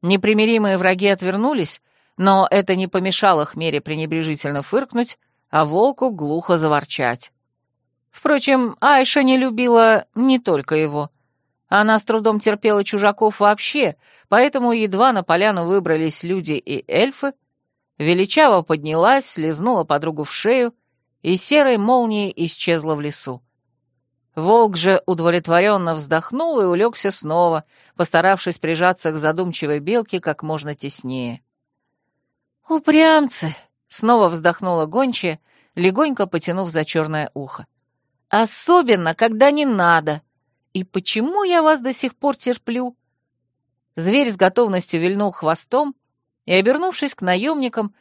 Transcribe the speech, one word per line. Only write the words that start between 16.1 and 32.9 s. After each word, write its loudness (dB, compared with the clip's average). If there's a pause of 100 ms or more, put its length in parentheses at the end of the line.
люди -4
и -6
эльфы, -2 (680)
величаво 4
поднялась, 0
слезнула -2
подругу -2
в -12
шею 0 (480)
и 0
серой 2
молнией 0 (120)
исчезла -2
в -8
лесу. -10 (920)
Волк 4
же 2
удовлетворенно 0
вздохнул -2
и 2
улегся 0
снова, -2 (300)
постаравшись 0
прижаться -2
к -6
задумчивой -2
белке -4
как -6
можно -8
теснее. -10 (1300)
«Упрямцы!» — 2 (360)